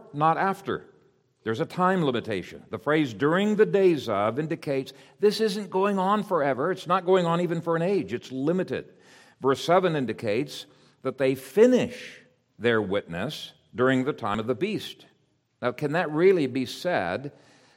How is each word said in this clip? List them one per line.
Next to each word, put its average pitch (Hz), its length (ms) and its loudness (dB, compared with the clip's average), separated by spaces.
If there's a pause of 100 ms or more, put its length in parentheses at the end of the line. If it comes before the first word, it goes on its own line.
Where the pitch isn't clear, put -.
(120)
not 156 260 2
after. 170 480 -4 (560)
There's 110 180 -4
a 156 60 -4
time 180 380 0
limitation. 107 640 -4
The 110 80 -8
phrase 147 340 0
"during 175 440 2
the 202 100 6
days 175 420 2
of" 107 300 0
indicates 151 540 -6 (260)
this 208 220 2
isn't 208 300 -2
going 196 280 0
on 196 240 2
forever. 151 480 0
It's - 160 -8
not 180 180 0
going 180 220 4
on 170 140 2
even 170 200 -2
for 165 140 -2
an 165 80 0
age. 180 300 0
It's - 180 -8
limited. 135 540 -2 (560)
Verse 131 240 0
seven 170 320 2
indicates 120 680 -4 (360)
that - 160 -4
they 135 160 2
finish 214 840 2 (400)
their 110 200 2
witness 98 720 -6 (220)
during 127 300 2
the 127 80 -2
time 104 260 -4
of 110 80 -4
the 127 80 -2
beast. 165 520 -6 (540)
Now, 120 120 -2
can 143 200 -4
that 160 200 -2
really 170 340 4
be 123 200 -4
said 127 640 -4 (440)